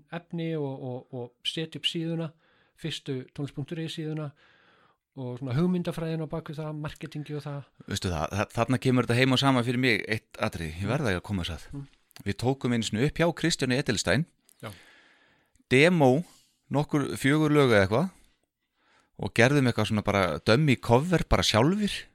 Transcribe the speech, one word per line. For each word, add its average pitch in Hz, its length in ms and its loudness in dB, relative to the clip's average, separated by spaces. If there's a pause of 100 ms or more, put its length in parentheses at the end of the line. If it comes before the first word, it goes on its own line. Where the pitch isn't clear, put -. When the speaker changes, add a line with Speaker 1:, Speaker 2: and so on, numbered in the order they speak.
(100)
Speaker 1:
efni 165 440 -6
og, 139 180 -4 (100)
og, 123 300 -10
og 120 200 -10 (100)
setja 160 380 -8
upp - 80 -4
síðuna, 165 420 -6 (480)
fyrstu 143 400 -8 (140)
tónlist 143 220 -10
punktur 160 260 -8
is 160 160 -8
síðuna 156 340 -6 (840)
og 123 200 -8
svona 127 160 -6
hugmyndafræðin 165 720 -2
á 151 40 -10
bak 160 200 -8
við 147 80 -12
það, 156 240 -10
marketingi 151 560 -10
og 143 80 -8
það. 143 220 -10 (160)
Speaker 2:
Veistu - 260 -4
það, 78 240 -2
þa-, 101 160 -2
þarna 120 320 0
kemur 127 240 2
þetta 117 140 0
heim 131 180 4
og 120 60 2
saman 127 240 2
fyrir 123 160 -2
mig 117 240 2
eitt - 340 -6
atriði, 82 320 -6
ég 98 160 -6
verð 131 220 0
að 90 120 0
koma 95 220 -4
þess 80 140 -8
að. - 100 -16
Speaker 1:
Mm. 139 140 -12 (380)
Speaker 2:
Við - 200 -6
tókum 127 320 0
einu 113 140 0
sinni 107 180 0
upp 151 160 -2
hjá 165 80 4
Kristjáni 131 480 -2
Edelstein, 123 480 0 (380)
Speaker 1:
Já. 110 80 -10 (1000)
Speaker 2:
demo, 147 380 6 (640)
nokkur 139 460 0
fjögur 151 360 2
lög 139 220 6
eða 101 100 6
eitthvað 120 240 2 (1120)
og - 180 -8
gerðum 131 320 6
eitthvað 110 220 0
svona 107 160 0
bara 98 160 2 (160)
dummy 127 420 4
cover 156 480 2
bara 113 160 2
sjálfir. 185 540 2 (160)